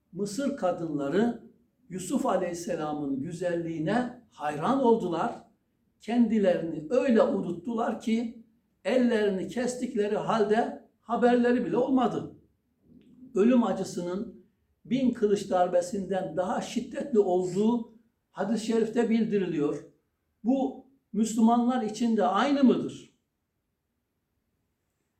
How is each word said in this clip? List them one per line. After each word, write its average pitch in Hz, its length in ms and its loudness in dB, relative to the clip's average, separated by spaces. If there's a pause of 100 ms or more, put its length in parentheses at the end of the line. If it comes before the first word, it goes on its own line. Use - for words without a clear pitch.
(120)
Mısır 202 460 -4
kadınları 170 840 -2 (460)
Yusuf 214 360 -4
Aleyhisselam'ın 165 960 -4
güzelliğine 170 1000 -4 (100)
hayran 160 520 -2
oldular. 180 640 0 (540)
Kendilerini 190 920 0
öyle 240 340 4
unuttular 220 760 -4
ki 226 440 -4 (400)
ellerini 214 640 2
kestikleri 214 680 -2
halde 208 720 0 (140)
haberleri 240 640 2
bile 170 120 -2
olmadı. 247 580 0 (1000)
Ölüm 233 280 6
acısının 190 840 -4 (400)
bin 240 280 0
kılıç 202 360 0
darbesinden 180 880 0
daha 202 240 -2
şiddetli - 580 -2
olduğu 190 720 0 (380)
hadis-i 202 340 -4
şerifte 226 440 0
bildiriliyor. 170 760 0 (580)
Bu 269 420 -2 (280)
Müslümanlar 233 680 2
için 220 360 -2
de 190 80 2
aynı 269 380 2
mıdır? - 520 -2 (2000)